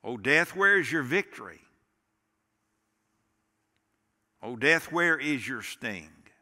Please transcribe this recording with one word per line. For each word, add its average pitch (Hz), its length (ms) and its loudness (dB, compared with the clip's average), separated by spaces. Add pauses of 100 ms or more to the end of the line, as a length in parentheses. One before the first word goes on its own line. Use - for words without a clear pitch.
"O 117 140 -8
death, 147 380 2
where 196 220 4
is 139 140 0
your 156 100 0
victory? 123 600 -6 (2750)
O 120 120 -8
death, 151 360 2
where 165 260 2
is 135 300 -4
your 120 160 -8
sting?" 90 480 -10 (300)